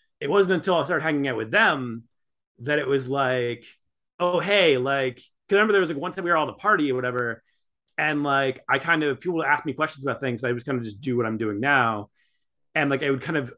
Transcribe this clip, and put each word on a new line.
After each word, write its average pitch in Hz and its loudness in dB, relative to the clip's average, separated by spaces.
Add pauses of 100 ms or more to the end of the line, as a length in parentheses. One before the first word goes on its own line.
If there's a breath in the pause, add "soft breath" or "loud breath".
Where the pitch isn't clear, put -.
(200)
It 139 -4
wasn't 190 4
until 180 2
I 156 2
started 151 -2
hanging 147 0
out 120 -2
with 110 -4
them 135 0 (560)
that 147 -2
it 139 -2
was 135 0
like, 127 -2 (540)
"Oh, 180 0
hey," 175 4
like, 131 0
'cause - -20 (280)
I 196 4
remember 214 4
there 196 4
was, 165 0
like, 147 -6
one 175 -6
time 190 -8
we 175 0
were 170 4
all 147 2
at 107 -10
a - -18
party 165 2
or 127 0
whatever, 123 -4 (540)
and, 151 -2
like, 135 0
I 135 2
kind 160 2
of, 143 -2
people 170 -4
would 151 -2
ask 143 2
me 143 -4
questions 139 -4
about 127 -2
things, 120 -4
so 123 -2
I 123 0
would 120 -6
kind 139 -2
of 117 -4
just 104 -10
do 127 -2
what 120 0
I'm 110 -2
doing 107 -2
now. 117 2 (680)
And, 143 2
like, 139 0
I 139 0
would 131 -2
kind 156 -4
of 127 -4